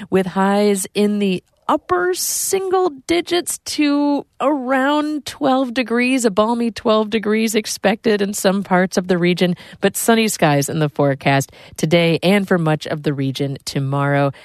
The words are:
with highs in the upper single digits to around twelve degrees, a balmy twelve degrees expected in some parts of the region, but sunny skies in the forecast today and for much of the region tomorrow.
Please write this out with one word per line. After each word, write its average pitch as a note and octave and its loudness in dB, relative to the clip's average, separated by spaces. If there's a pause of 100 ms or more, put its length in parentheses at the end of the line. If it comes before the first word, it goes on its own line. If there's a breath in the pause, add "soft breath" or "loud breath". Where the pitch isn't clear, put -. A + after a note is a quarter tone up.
with F#3+ 2
highs G3 0
in G#3 0
the F#3+ -2 (240)
upper F4+ -2
single F#4 -2 (180)
digits F4 -2
to C#4+ 0 (160)
around C#4+ 0
twelve C4 0
degrees, A#3+ 0
a A3+ 2
balmy A#3 0
twelve G#3+ 0
degrees A3 0
expected G#3 0
in G3+ -2
some G3 0
parts F#3 0
of F3+ 0
the F#3 2
region, F3 2 (260 loud breath)
but G3+ 0
sunny A3+ 2
skies C#3+ 0
in - -4
the D3+ 0
forecast C#3 0 (260 loud breath)
today E3 2
and G3 2
for F#3 2
much D#3 0
of D3+ -8
the D3 -2
region C#3 -4
tomorrow. C#3+ 0 (140)